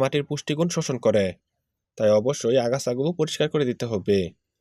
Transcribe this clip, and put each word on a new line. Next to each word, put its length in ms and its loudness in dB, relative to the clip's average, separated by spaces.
মাটির 240 0
পুষ্টিগুণ 480 -2
শোষণ 300 -2
করে, 200 4
তাই 220 4
অবশ্যই 460 0
আগাছাগুলো 440 -2
পরিষ্কার 340 -2
করে 160 0
দিতে 160 -6
হবে। 320 0